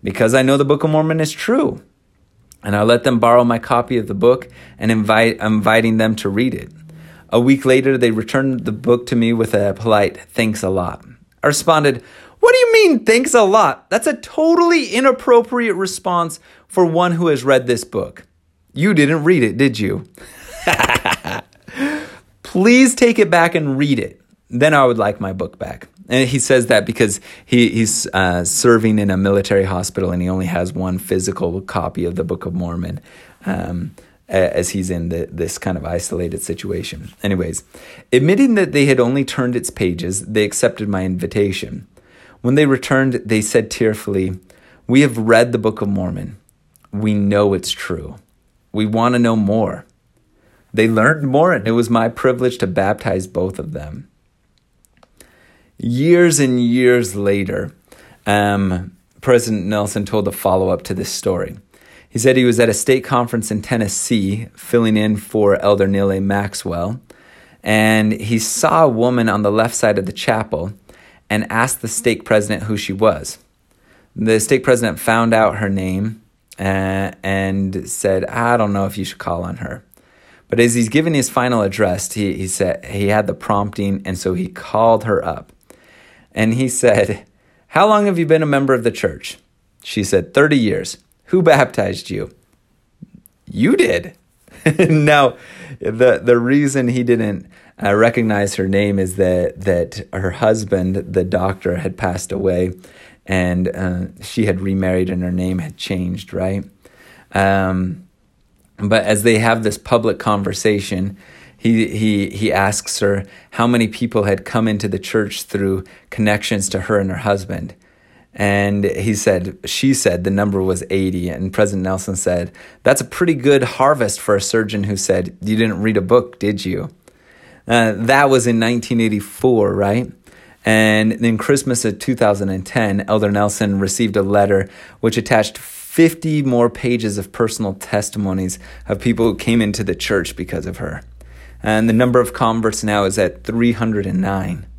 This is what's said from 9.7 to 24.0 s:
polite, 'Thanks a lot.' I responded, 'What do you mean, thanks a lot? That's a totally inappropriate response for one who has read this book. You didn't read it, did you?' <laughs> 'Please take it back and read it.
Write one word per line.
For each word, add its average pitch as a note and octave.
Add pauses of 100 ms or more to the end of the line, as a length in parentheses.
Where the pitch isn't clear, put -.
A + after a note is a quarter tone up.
polite, G#2 (100)
'Thanks A2
a F#2+
lot.' F#2 (380)
I -
responded, D3 (360)
'What A#4+
do B4+
you A#4
mean, F#4
thanks A#3
a A#3+
lot? G3
That's A3+
a D4
totally E4
inappropriate A#3+
response F3+ (280)
for F3+
one F3
who E3+
has C#3
read B2+
this A#2+
book. - (460)
You F3+
didn't D3+
read E3+
it, A2
did B2
you?' G2+ (580)
<laughs> -
'Please A#3+
take A#3
it F#3+
back E3+
and C#3
read C#3+
it. - (280)